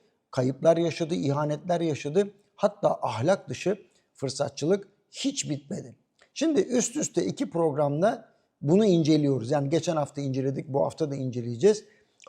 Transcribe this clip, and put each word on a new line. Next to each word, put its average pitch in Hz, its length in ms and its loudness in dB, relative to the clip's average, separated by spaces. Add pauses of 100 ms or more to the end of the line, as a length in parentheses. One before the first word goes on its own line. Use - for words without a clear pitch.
(300)
Kayıplar 135 460 2
yaşadı, 165 380 -2
ihanetler 151 640 -2
yaşadı. 165 500 -2 (260)
Hatta - 460 0
ahlak 135 460 0
dışı - 300 -4 (340)
fırsatçılık 143 760 -4 (220)
hiç 269 400 -4
bitmedi. 131 440 -8 (400)
Şimdi 285 260 2
üst - 360 0
üste - 280 -2
iki 190 260 -4
programda 160 760 0 (320)
bunu 180 240 4
inceliyoruz. 147 680 4
Yani 143 180 0
geçen 160 280 0
hafta 143 240 -4
inceledik, 135 480 -4
bu 143 160 0
hafta 147 260 -2
da 139 40 -6
inceleyeceğiz. 127 720 0 (440)